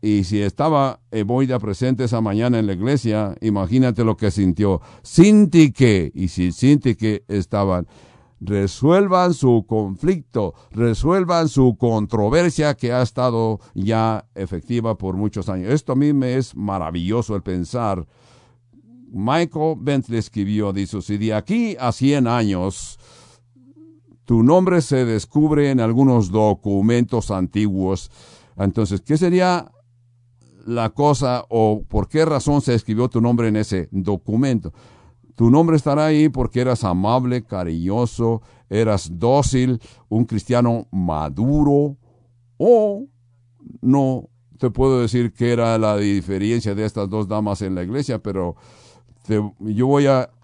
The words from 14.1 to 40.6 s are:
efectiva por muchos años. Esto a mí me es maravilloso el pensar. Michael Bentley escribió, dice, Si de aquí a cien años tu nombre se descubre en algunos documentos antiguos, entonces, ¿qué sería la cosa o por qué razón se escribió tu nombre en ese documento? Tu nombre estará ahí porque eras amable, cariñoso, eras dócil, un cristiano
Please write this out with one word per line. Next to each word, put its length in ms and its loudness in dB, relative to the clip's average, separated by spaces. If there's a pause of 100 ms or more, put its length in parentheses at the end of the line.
efectiva 600 -6
por 200 -6
muchos 320 -6
años. 240 -4
Esto 200 -2
a 40 0
mí 160 2
me 240 0
es 180 -6
maravilloso 800 -4
el 80 -6
pensar. 640 -4 (1040)
Michael 680 -2
Bentley 400 -4
escribió, 540 -4
dice, 280 -6
Si 160 -6
de 180 -2
aquí 460 -2
a 100 -2
cien 380 2
años 680 -2 (1300)
tu 180 4
nombre 400 4
se 220 0
descubre 680 0
en 100 2
algunos 500 2
documentos 1000 0
antiguos, 800 -2 (460)
entonces, 440 -2
¿qué 160 -2
sería 560 0 (960)
la 240 -2
cosa 580 0
o 380 0
por 220 -2
qué 160 2
razón 360 0
se 140 0
escribió 340 0
tu 120 -2
nombre 260 2
en 80 0
ese 380 -2
documento? 800 -2 (640)
Tu 120 4
nombre 280 6
estará 300 0
ahí 220 4
porque 320 -2
eras 220 0
amable, 600 0
cariñoso, 1000 -2 (260)
eras 440 0
dócil, 680 2 (280)
un 160 0
cristiano 640 -2